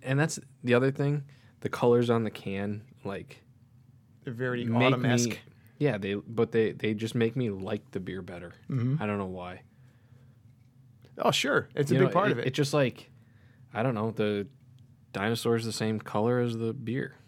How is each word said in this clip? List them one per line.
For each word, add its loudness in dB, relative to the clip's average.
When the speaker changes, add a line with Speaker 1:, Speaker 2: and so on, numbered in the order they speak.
Speaker 1:
and 0
that's 0
the 2
other 4
thing. 0
The -6
colors 4
on 2
the -4
can, -6
like, -10
Speaker 2:
They're -8
very -4
Speaker 1:
make 4
Speaker 2:
autumn-esque. 4
Speaker 1:
me, -8
yeah, 2
they, -2
but -2
they, 2
they -2
just -4
make 2
me -2
like -6
the -4
beer -8
better. -14
Speaker 2:
Mm-hmm. 0
Speaker 1:
I -2
don't 0
know -4
why. -10
Speaker 2:
Oh, 2
sure. 0
It's 0
a 2
Speaker 1:
You 6
Speaker 2:
big 6
Speaker 1:
know, -4
Speaker 2:
part 4
Speaker 1:
it, 2
Speaker 2:
of -4
it. -2
Speaker 1:
it's -2
just 0
like, 0
I -2
don't 0
know, -2
the -2
dinosaur's 0
the -4
same -2
color 0
as -2
the -4
beer. -6